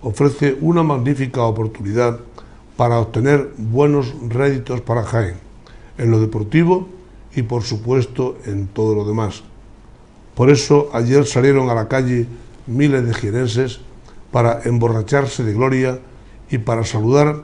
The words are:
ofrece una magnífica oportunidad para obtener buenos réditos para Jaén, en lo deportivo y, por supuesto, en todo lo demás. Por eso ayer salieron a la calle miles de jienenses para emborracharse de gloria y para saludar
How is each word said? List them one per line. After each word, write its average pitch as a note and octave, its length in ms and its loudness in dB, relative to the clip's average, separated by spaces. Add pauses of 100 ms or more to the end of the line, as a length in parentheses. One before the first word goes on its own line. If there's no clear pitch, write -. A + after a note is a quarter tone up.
ofrece C3+ 580 0
una E3+ 220 2
magnífica C3 600 -2
oportunidad A2 760 -2 (580)
para A#2 220 2
obtener C3 580 0
buenos C3+ 580 0 (140)
réditos B2+ 520 -2
para A#2 240 -2
Jaén, G#2+ 300 -2 (640)
en A#2 120 2
lo A2 100 4
deportivo D3+ 680 2 (460)
y, C3 80 -2
por A#2 200 -2
supuesto, B2 800 -2
en G2+ 220 -6
todo A2 280 0
lo G#2 120 -2
demás. G#2+ 360 -4 (920)
Por B2+ 160 4
eso D3 420 4
ayer B2+ 340 2
salieron C3 440 2
a A#2 40 0
la A2 140 -2
calle B2 380 0 (400)
miles C3 400 2
de A2+ 80 -2
jienenses A#2 640 -2 (520)
para A#2 320 2
emborracharse A#2 800 0
de G#2+ 100 -2
gloria B2+ 460 0 (500)
y C3+ 80 -2
para A2+ 260 -2
saludar C#3+ 600 2